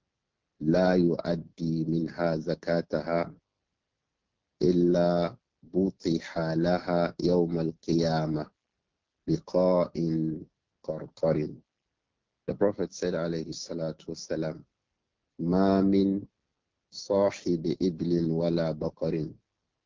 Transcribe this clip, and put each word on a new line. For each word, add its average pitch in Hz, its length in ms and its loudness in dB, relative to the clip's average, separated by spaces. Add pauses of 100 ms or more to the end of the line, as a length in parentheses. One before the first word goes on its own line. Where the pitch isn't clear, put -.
(600)
لا 90 340 4
يؤدي 82 880 0
منها 82 520 -2
زكاتها 82 960 -2 (1300)
إلا 87 760 2 (260)
بطح 85 760 -2
لها 85 840 0
يوم 87 360 2
القيامة 80 920 -2 (760)
بقاء 90 680 2 (880)
قرقر." 78 720 -2 (920)
The - 80 -6
Prophet 101 380 0
said, 90 200 -4
alayhi 82 400 -4
salatu 82 560 -8
wasalam, 80 540 -6 (760)
"ما 95 420 4
من 98 440 2 (680)
صاحب 92 880 0
إبل 85 500 0
ولا 82 400 0
بقر." 80 640 -4 (520)